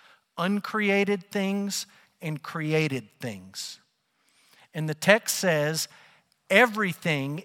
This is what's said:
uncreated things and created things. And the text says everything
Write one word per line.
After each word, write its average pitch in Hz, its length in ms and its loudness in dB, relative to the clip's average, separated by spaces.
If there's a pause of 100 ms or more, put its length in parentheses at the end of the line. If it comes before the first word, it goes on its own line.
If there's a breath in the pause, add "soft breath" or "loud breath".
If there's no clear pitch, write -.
(380 loud breath)
uncreated 202 920 0
things 202 540 -2 (340 soft breath)
and 156 240 -6
created 151 640 0 (100)
things. 98 640 -10 (920 soft breath)
And 156 160 -4
the 151 60 -2
text 196 420 4
says 156 520 0 (600 loud breath)
everything 180 960 2